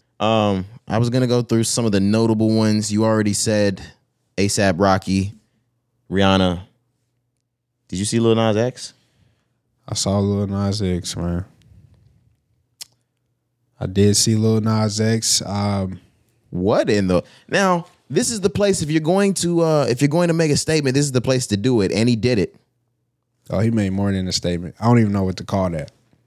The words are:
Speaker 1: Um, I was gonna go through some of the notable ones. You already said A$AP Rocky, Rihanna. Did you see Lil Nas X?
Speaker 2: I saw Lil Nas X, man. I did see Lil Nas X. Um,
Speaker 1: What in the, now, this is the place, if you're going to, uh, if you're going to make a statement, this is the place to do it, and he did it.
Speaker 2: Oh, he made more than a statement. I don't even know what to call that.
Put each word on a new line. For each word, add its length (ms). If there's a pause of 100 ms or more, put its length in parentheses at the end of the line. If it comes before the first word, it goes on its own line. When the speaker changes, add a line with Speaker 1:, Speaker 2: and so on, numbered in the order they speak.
(200)
Speaker 1:
Um, 460 (220)
I 100
was 120
gonna 160
go 160
through 220
some 220
of 60
the 80
notable 540
ones. 380
You 120
already 280
said 480 (580)
A$AP 400
Rocky, 540 (800)
Rihanna. 500 (1300)
Did 100
you 60
see 160
Lil 140
Nas 220
X? 360 (960)
Speaker 2:
I 60
saw 240
Lil 280
Nas 360
X, 340
man. 280 (2250)
I 80
did 300
see 200
Lil 260
Nas 380
X. 420
Um, 580 (480)
Speaker 1:
What 400
in 200
the, 140 (240)
now, 400 (220)
this 220
is 100
the 80
place, 320
if 100
you're 120
going 320
to, 260
uh, 300
if 100
you're 80
going 200
to 60
make 160
a 60
statement, 380
this 100
is 80
the 80
place 280
to 100
do 240
it, 100
and 160
he 80
did 220
it. 180 (920)
Speaker 2:
Oh, 80
he 120
made 220
more 200
than 160
a 40
statement. 480
I 60
don't 120
even 140
know 120
what 120
to 80
call 260
that. 220 (340)